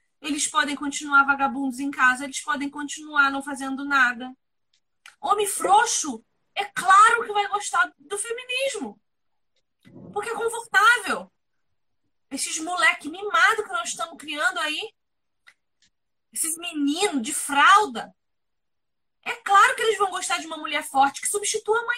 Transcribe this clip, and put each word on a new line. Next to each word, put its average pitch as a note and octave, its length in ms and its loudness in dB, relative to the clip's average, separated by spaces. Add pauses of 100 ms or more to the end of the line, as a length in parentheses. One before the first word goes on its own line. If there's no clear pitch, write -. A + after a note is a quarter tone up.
(220)
eles D4 240 -4
podem D4 300 0
continuar C#4+ 500 2
vagabundos C4+ 540 -2
em C#4 100 -4
casa, B3+ 340 2
eles C4+ 160 -8
podem C#4+ 300 -4
continuar D4 600 -2
não C#4 120 -4
fazendo C4+ 420 -8
nada. B3+ 480 0 (880)
Homem G4+ 260 0
frouxo, F#4 760 2 (300)
é G4+ 100 -4
claro G#4 640 6
que G#4 60 -6
vai G4+ 160 0
gostar F#4+ 500 -2
do C#4+ 180 -10
feminismo. A#4 840 -6 (1120)
Porque G#4 180 -6
é A4+ 40 -4
confortável. A4 960 0 (1000)
Esses D#4+ 300 -6
moleque E4 500 -2
mimado G4 540 2
que G4 80 -14
nós F4 160 -4
estamos E4 280 -8
criando D#4 440 -4
aí, D#4+ 320 -6 (1400)
esses D#4+ 240 -6
meninos D#4 640 -2
de A3+ 140 -6
fralda, C#4+ 800 4 (1080)
é B3+ 80 -6
claro G#4 420 4
que A4+ 80 -6
eles A4 160 2
vão G4 120 0
gostar F4+ 280 -4
de D#4 80 -10
uma D#4+ 100 -10
mulher D4+ 280 -6
forte C4+ 360 2
que - 60 -6
substitua G#4 520 -2
a A#4 80 -4
mãe A#4 120 -2